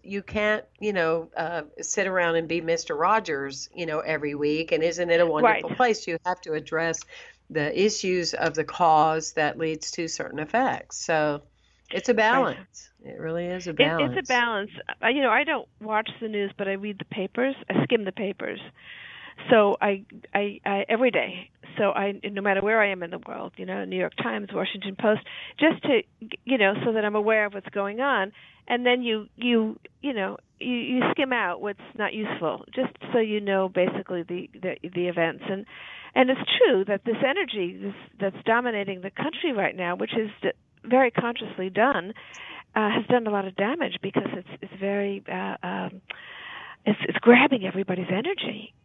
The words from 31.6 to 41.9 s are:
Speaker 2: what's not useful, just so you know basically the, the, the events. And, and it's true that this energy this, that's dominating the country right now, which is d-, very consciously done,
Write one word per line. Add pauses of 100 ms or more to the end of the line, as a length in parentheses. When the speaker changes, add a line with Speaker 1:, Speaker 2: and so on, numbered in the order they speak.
Speaker 2:
what's (160)
not
useful,
just (220)
so
you
know
basically
the,
the, (180)
the
events.
And, (500)
and
it's
true
that
this (100)
energy
this, (260)
that's
dominating
the
country
right
now,
which
is (140)
d-, (340)
very
consciously
done, (640)